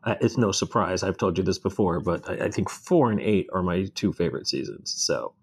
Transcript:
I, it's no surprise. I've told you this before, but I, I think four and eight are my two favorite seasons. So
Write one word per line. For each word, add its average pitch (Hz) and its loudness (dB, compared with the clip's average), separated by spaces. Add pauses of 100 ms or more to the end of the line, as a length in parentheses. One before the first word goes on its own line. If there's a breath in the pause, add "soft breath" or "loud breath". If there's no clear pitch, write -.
I, 117 0
it's - 2
no 104 4
surprise. 92 0
I've 95 -2
told 95 0
you 95 2
this 95 0
before, 90 0
but 82 -2
I, - -2
I 107 -2
think 101 -2
four 151 2
and 104 0
eight 101 2
are 92 0
my 90 0 (100)
two - 0
favorite - -2
seasons. - -6
So - -4